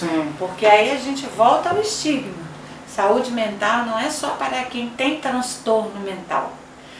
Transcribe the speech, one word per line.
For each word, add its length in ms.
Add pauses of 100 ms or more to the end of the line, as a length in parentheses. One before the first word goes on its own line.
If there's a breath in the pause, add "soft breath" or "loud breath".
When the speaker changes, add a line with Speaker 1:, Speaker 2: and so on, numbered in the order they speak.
Speaker 1:
Sim. 360
Speaker 2:
Porque 300
aí 240
a 80
gente 280
volta 440
ao 100
estigma. 540 (540 loud breath)
Saúde 420
mental 560
não 100
é 140
só 200
para 340
quem 260
tem 300
transtorno 800
mental. 520 (480 loud breath)